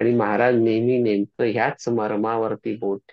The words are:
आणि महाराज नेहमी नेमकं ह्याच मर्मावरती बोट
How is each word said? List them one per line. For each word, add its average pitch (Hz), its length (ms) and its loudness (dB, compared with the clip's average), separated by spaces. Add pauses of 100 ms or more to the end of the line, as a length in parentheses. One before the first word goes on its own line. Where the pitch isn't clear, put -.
आणि 120 140 2
महाराज 117 400 2
नेहमी 117 440 2
नेमकं 107 460 0
ह्याच 117 440 -2
मर्मावरती 110 880 -2
बोट 98 240 -4 (120)